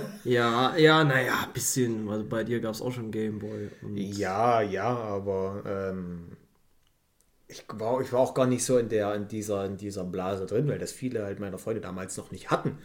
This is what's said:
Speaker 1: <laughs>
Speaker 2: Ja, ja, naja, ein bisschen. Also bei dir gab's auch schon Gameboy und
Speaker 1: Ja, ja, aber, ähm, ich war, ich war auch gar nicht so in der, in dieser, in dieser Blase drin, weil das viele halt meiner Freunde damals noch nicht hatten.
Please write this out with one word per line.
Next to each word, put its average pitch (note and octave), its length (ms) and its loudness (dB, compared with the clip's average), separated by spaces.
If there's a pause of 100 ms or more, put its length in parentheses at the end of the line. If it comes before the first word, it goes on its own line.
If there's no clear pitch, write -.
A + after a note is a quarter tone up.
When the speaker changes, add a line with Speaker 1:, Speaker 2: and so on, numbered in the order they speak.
Speaker 1:
<laughs> - 200 -12
Speaker 2:
Ja, A#2+ 520 4
ja, D#3 260 8
naja, C3 300 4 (140)
ein - 80 -12
bisschen. A2+ 560 0
Also G#2+ 180 -2
bei A2+ 160 -2
dir A#2 160 -2
gab's A2 220 -4
auch B2 100 -4
schon A2+ 180 -8
Gameboy G#2+ 600 -4 (120)
und G#2 140 -8
Speaker 1:
Ja, G2+ 640 2
ja, G2 340 0
aber, G2 720 -2
ähm, F#2 600 -6 (1200)
ich - 160 -18 (100)
war, A2+ 260 0
ich A#2+ 120 -4
war A#2+ 80 4
auch B2+ 140 4
gar C3 120 4
nicht B2 180 2
so B2+ 120 6
in A#2 120 4
der, G#2 260 2
in G#2 140 -4
dieser, G2+ 380 -2
in G2 100 -6
dieser G2 280 -6
Blase F#2 420 -2
drin, A#2+ 220 2
weil G2 120 0
das F2 100 -4
viele A#2 340 -4
halt G2+ 140 -6
meiner F#2+ 200 -6
Freunde A2 220 -4
damals F#2 360 -8
noch - 160 -10
nicht - 180 -10
hatten. - 340 0